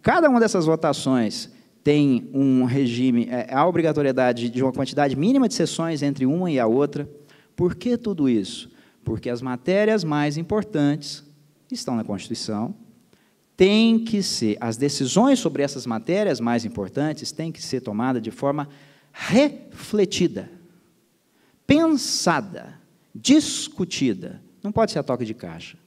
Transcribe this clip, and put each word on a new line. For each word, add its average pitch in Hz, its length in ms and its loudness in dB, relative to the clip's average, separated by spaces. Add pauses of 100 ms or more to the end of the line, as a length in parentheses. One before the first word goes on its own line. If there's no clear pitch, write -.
Cada 302 280 4
uma 240 120 4
dessas 190 240 2
votações 139 840 0 (340)
tem 143 500 4
um 131 300 4
regime, 123 680 0
é, 123 240 -6
a 143 120 4
obrigatoriedade 135 840 2
de 123 120 -4
uma 131 100 2
quantidade 139 440 -2
mínima 233 320 2
de - 60 -2
sessões 165 500 -2
entre 139 220 -2
uma 170 260 0
e 135 80 2
a 113 80 2
outra. 139 420 0 (460)
Por 175 200 0
que 240 220 -2
tudo 175 320 0
isso? - 400 -2 (340)
Porque 113 260 -4
as 120 120 -6
matérias 190 640 0
mais 147 340 0
importantes 160 840 -2 (480)
estão 123 240 -6
na 107 80 -2
Constituição. 107 720 -6 (840)
Tem 220 420 6
que 220 220 -2
ser, 110 380 -2
as 113 180 -2
decisões 143 600 2
sobre 139 240 -2
essas 139 220 -6
matérias 139 540 0
mais 117 260 0
importantes 139 680 -6
têm 160 200 -8
que - 100 -14
ser 127 200 -6
tomadas 120 400 -2
de 110 100 -8
forma 143 380 -4 (420)
refletida, 185 1400 0 (1160)
pensada, 254 1120 0 (340)
discutida. - 1300 0 (220)
Não 202 80 -6
pode 226 200 2
ser 160 80 -4
a 135 40 -4
toque 123 220 -2
de 110 80 -8
caixa. 85 540 -14